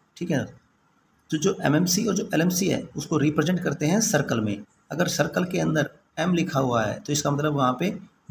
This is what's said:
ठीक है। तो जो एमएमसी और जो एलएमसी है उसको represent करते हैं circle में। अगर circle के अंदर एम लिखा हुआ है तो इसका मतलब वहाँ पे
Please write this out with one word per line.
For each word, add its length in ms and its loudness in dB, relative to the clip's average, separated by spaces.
ठीक 140 -4
है। 120 0
तो 60 0
जो 260 0
एमएमसी 420 2
और 100 0
जो 180 -4
एलएमसी 340 2
है 140 0
उसको 220 -2
represent 400 2
करते 260 -4
हैं 180 2
circle 380 0
में। 160 -2
अगर 180 0
circle 360 0
के 140 -2
अंदर 300 0
एम 140 2
लिखा 260 0
हुआ 240 2
है 160 -2
तो 140 -4
इसका 180 0
मतलब 220 0
वहाँ 260 2
पे 180 -2